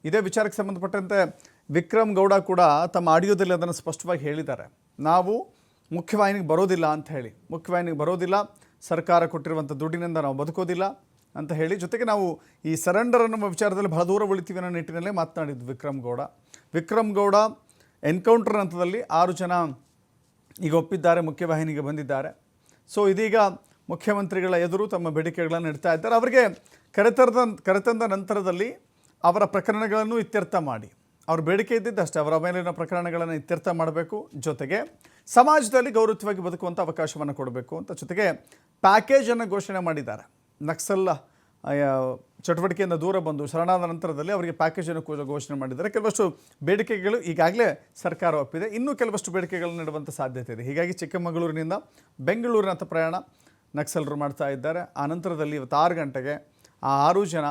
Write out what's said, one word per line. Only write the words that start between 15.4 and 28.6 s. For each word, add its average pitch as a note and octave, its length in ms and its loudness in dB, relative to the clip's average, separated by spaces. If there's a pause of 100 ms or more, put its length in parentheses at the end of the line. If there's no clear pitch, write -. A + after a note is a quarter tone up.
ವಿಕ್ರಮ್ C3+ 360 -8
ಗೌಡ. A#2+ 180 -6 (540)
ವಿಕ್ರಮ್ G#3 400 0
ಗೌಡ G3+ 220 4 (680)
ಎನ್ಕೌಂಟರ್ G#3 540 4
ಹಂತದಲ್ಲಿ F3+ 440 -2
ಆರು F3 300 4
ಜನ F3 200 -4 (1080)
ಈಗ D#3+ 140 0
ಒಪ್ಪಿದ್ದಾರೆ, E3+ 480 4
ಮುಖ್ಯವಾಹಿನಿಗೆ D#3 580 -2
ಬಂದಿದ್ದಾರೆ. C#3 500 -4 (640)
So G3+ 180 4
ಇದೀಗ G#3+ 240 0 (540)
ಮುಖ್ಯಮಂತ್ರಿಗಳ F#3+ 640 -2
ಎದುರು F3+ 340 0
ತಮ್ಮ E3+ 220 -4
ಬೇಡಿಕೆಗಳನ್ನು E3 580 -2
ಇಡ್ತಾ D#3 260 0
ಇದ್ದಾರೆ. A3 220 0
ಅವರಿಗೆ B3 280 6 (520)
ಕರೆತರದ-, A3+ 680 4
ಕರೆತಂದ G#3+ 400 2
ನಂತರದಲ್ಲಿ G3 680 -2 (520)